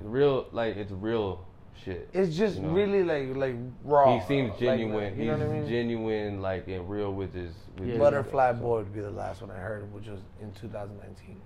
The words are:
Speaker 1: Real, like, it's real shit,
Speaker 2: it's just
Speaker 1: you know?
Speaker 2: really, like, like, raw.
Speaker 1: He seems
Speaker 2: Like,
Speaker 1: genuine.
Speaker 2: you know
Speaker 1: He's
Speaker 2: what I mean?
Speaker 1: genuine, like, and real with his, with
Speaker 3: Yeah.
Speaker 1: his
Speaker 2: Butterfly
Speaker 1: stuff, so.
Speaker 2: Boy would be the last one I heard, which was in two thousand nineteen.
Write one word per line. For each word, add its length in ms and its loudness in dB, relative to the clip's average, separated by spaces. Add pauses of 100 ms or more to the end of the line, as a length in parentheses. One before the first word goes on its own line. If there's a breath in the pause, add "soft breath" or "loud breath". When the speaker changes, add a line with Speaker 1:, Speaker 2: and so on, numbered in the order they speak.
Speaker 1:
Real, 500 2
like, 240 0
it's 140 -6
real 540 0 (380)
shit, 300 -8
Speaker 2:
it's 240 2
just 200 2
Speaker 1:
you 40 -4
know? 80 -2
Speaker 2:
really, 340 4
like, 320 0
like, 200 0 (280)
raw. 340 8
Speaker 1:
He 80 -2
seems 260 2
Speaker 2:
Like, 80 -8
Speaker 1:
genuine. 600 2
Speaker 2:
you 60 0
know 120 2
Speaker 1:
He's 100 0
Speaker 2:
what 80 0
I 40 -2
mean? 80 -2
Speaker 1:
genuine, 760 0
like, 280 -2
and 200 -4
real 240 -2
with 200 -4
his, 180 -6 (260)
with 100 -4
Speaker 3:
Yeah. 80 -2
Speaker 1:
his 40 2
Speaker 2:
Butterfly 520 4
Speaker 1:
stuff, 100 0
so. 60 -
Speaker 2:
Boy 100 4
would 160 -4
be 80 -6
the 100 -6
last 300 -8
one 100 -12
I 60 -12
heard, 360 -8
which 140 -12
was 140 -10 (200)
in 120 -12
two 160 -14
thousand 300 -10
nineteen. 460 -18